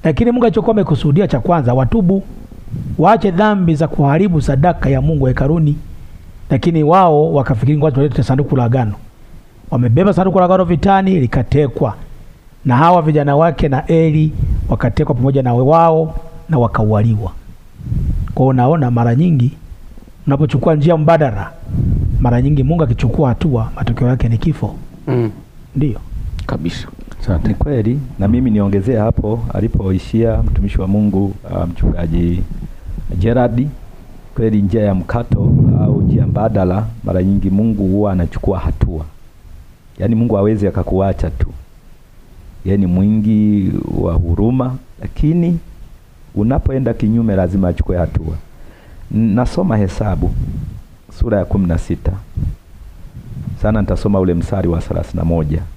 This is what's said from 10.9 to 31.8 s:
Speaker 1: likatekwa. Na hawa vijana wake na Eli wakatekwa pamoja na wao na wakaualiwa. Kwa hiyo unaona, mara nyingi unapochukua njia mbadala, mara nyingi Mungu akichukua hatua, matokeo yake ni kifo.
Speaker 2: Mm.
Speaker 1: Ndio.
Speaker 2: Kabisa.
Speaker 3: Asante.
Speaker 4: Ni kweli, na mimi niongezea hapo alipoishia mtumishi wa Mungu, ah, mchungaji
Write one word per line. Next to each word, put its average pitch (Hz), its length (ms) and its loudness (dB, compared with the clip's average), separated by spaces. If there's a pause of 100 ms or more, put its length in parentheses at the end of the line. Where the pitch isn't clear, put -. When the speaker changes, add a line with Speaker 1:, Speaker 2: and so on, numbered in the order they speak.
Speaker 1:
likatekwa. 127 720 0 (720)
Na 123 120 2
hawa 170 260 6
vijana 147 340 2
wake 156 320 2
na 139 180 0
Eli 156 460 2 (360)
wakatekwa - 460 0
pamoja 135 280 2
na 123 120 0
wao 160 600 4 (340)
na 151 100 2
wakaualiwa. 107 760 2 (1000)
Kwa - 100 0
hiyo - 40 4
unaona, 131 420 2
mara 117 240 2
nyingi 147 380 2 (720)
unapochukua 151 480 2
njia 156 220 4
mbadala, 151 540 2 (680)
mara 123 220 2
nyingi 139 200 2
Mungu 160 200 2
akichukua 127 460 0
hatua, 117 480 0
matokeo 120 320 -2
yake 123 200 0
ni 113 100 0
kifo. - 360 -2 (340)
Speaker 2:
Mm. 120 220 0 (460)
Speaker 1:
Ndio. 131 220 -2 (480)
Speaker 2:
Kabisa. - 420 -6 (340)
Speaker 3:
Asante. 87 260 -2
Speaker 4:
Ni 107 60 0
kweli, 131 460 0 (180)
na 98 100 0
mimi 123 220 2
niongezea 104 540 0
hapo 113 360 -2 (140)
alipoishia 110 880 0
mtumishi - 380 0
wa 92 80 -4
Mungu, 101 460 0 (200)
ah, 87 120 -2
mchungaji 87 760 0 (760)